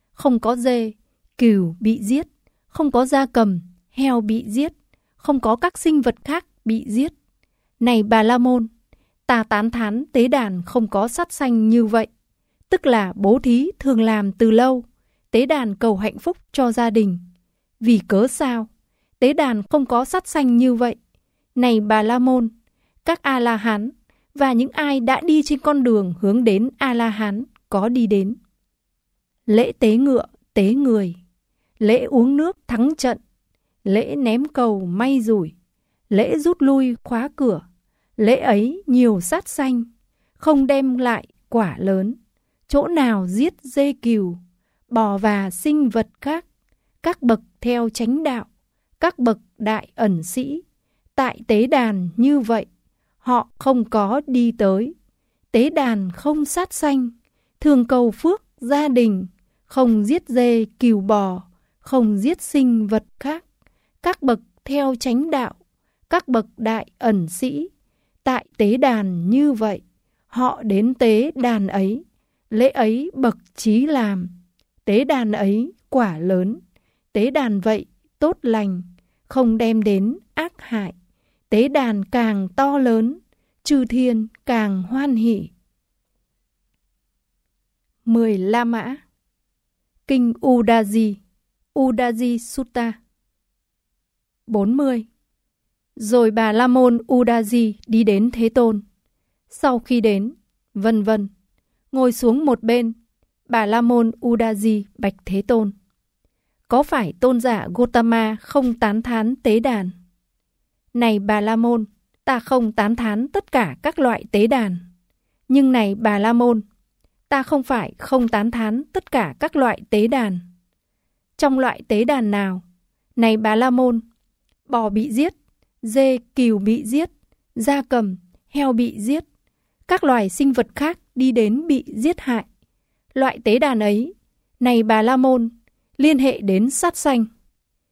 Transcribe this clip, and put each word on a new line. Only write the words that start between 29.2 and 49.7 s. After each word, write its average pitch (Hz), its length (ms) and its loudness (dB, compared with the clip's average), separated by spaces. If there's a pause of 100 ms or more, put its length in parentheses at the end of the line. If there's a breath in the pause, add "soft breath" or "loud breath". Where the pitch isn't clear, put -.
Lễ 214 260 2
tế 214 240 2
ngựa, 269 300 2 (280)
tế 202 200 2
người, 220 400 0 (640)
lễ 220 260 2
uống 269 320 2
nước 330 300 -2
thắng 240 300 0
trận, 247 220 -4 (640)
lễ 208 320 -2
ném 254 280 0
cầu 226 420 -2
may 240 340 -2
rủi, 208 320 0 (560)
lễ 220 300 0
rút 330 240 0
lui 269 320 2 (100)
khóa 240 320 -6
cửa, 214 300 -2 (500)
lễ 226 200 4
ấy 240 500 0
nhiều 240 340 4
sát 320 280 -4
sanh, 254 360 -2 (500)
không 277 320 2
đem 269 320 0
lại 233 280 -2 (220)
quả 208 300 -2
lớn. 190 360 -2 (540)
Chỗ 285 200 0
nào 240 380 0
giết 233 360 -2
dê 277 300 -2
cừu, 202 460 -2 (500)
bò 214 300 -2
và 202 320 -2
sinh 302 380 -2
vật 220 200 -2 (120)
khác, 311 260 -6 (560)
các 349 200 -4
bậc 226 180 2 (200)
theo 240 280 -2
chánh 240 340 -4
đạo, 247 240 -4 (540)
các 349 180 -2
bậc 247 200 0 (200)
đại 214 360 -6